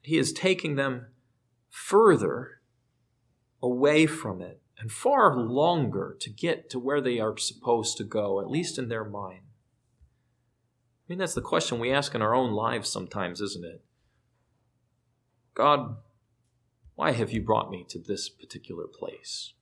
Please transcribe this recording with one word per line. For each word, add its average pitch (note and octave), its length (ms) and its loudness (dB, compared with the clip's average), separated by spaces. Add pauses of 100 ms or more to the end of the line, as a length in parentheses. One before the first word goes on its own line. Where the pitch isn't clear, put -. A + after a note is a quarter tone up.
he D#3 160 0
is D#3 160 2
taking F#3 440 0
them C3 320 -4 (600)
further C3+ 920 4 (1000)
away C#3+ 440 6
from G#2 340 -4
it F2+ 220 -14 (160)
and A2 120 -10
far B3 460 4
longer A#2+ 840 0
to - 120 -12
get - 400 -4
to C3 80 -6
where C3+ 240 0
they B2 180 0
are A2 160 -2
supposed - 640 0
to G#2+ 60 -4
go, G2+ 360 0
at - 80 -6
least D#3+ 300 -4
in B2+ 100 -6
their A2+ 160 -4
mind? G2 380 -10
I - 1700 -20
mean, F3+ 80 -8
that's F3+ 160 -2
the A#2 80 -2
question - 360 -2
we A#2 140 -2
ask C#3 220 0
in A2+ 80 0
our A2 120 2
own B2 180 2
lives A2 360 -2
sometimes, F#2 540 -6
isn't F#2 240 -8
it? E2 160 -16 (1700)
"God, B2 420 2 (960)
why E2 180 0
have A#2 180 0
you A2 120 -2
brought G#2+ 280 2
me F2+ 200 -12
to - 80 -12
this F#2 320 -8
particular - 560 -14
place? - 760 -12